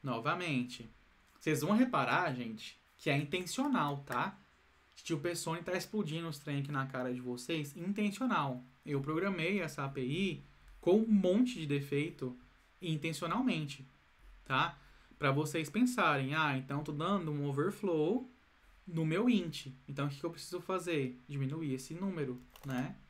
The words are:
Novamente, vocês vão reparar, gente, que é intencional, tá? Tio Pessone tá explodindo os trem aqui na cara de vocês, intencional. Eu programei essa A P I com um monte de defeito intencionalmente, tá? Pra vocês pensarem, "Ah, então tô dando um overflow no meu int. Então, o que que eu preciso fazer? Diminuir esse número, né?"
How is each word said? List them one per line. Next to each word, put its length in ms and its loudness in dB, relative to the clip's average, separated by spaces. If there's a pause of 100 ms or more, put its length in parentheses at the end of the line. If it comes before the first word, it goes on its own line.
Novamente, 880 -2 (480)
vocês 240 2
vão 120 2
reparar, 600 4
gente, 460 -8 (180)
que 120 -2
é 80 4
intencional, 880 0
tá? 320 -2 (580)
Tio 240 -4
Pessone 420 -2
tá 120 -4
explodindo 560 -2
os 100 -8
trem 220 -2
aqui 100 -4
na 140 0
cara 280 -4
de 60 -4
vocês, 560 -4
intencional. 880 -2 (220)
Eu 160 -2
programei 580 0
essa 240 -4
A 60 -2
P 120 -4
I 420 -2 (360)
com 200 6
um 80 2
monte 480 6
de 100 -4
defeito 720 -2 (440)
intencionalmente, 1040 -2 (600)
tá? 320 2 (400)
Pra 140 4
vocês 380 0
pensarem, 640 4
"Ah, 220 2
então 260 -4
tô 80 -6
dando 400 0
um 140 -2
overflow 840 2 (560)
no 200 0
meu 240 4
int. 380 2 (200)
Então, 200 -2
o 20 0
que 100 -8
que 60 -6
eu 60 -2
preciso 300 -8
fazer? 680 0
Diminuir 460 -2
esse 200 -6
número, 460 -4 (260)
né?" 300 -4 (140)